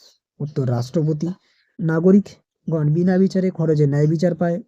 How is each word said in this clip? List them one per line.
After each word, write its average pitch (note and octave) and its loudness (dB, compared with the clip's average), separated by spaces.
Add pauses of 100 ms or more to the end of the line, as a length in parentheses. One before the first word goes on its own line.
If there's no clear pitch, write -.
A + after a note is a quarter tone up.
(380)
উত্তর D3 -6
রাষ্ট্রপতি। D3+ -2 (520)
নাগরিকগণ D#3+ 0
বিনা F3+ 2
বিচারে F#3+ 0
খরচে D#3 2
ন্যায় C#3+ 2
বিচার E3 0
পায়? F3 -2